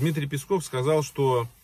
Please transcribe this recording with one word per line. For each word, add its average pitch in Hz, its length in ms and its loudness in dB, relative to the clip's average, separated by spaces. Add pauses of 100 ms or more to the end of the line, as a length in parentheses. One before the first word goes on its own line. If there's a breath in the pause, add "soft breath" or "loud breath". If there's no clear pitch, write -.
Дмитрий 151 260 0
Песков 147 380 -2
сказал, 143 400 0
что, 127 420 0 (180 soft breath)